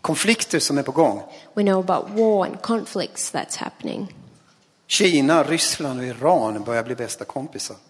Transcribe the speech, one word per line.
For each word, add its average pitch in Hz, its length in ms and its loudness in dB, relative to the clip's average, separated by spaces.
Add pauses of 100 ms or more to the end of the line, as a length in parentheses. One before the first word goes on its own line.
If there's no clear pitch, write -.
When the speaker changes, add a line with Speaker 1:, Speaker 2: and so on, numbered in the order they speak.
Speaker 1:
konflikter 196 580 0
som 143 200 0
är 139 40 0
på 135 100 -4
gång. 151 300 2 (320)
Speaker 2:
We 214 80 0
know 190 280 2
about 185 200 -2
war 208 360 2
and - 160 -10
conflicts - 720 -6
that's - 240 -6
happening. - 560 -10 (720)
Speaker 1:
Kina, 160 580 4
Ryssland 143 560 -2
och 127 60 -6
Iran 117 580 2
börjar 117 180 0
bli 123 120 -4
bästa 117 300 -8
kompisar. 131 520 -10 (140)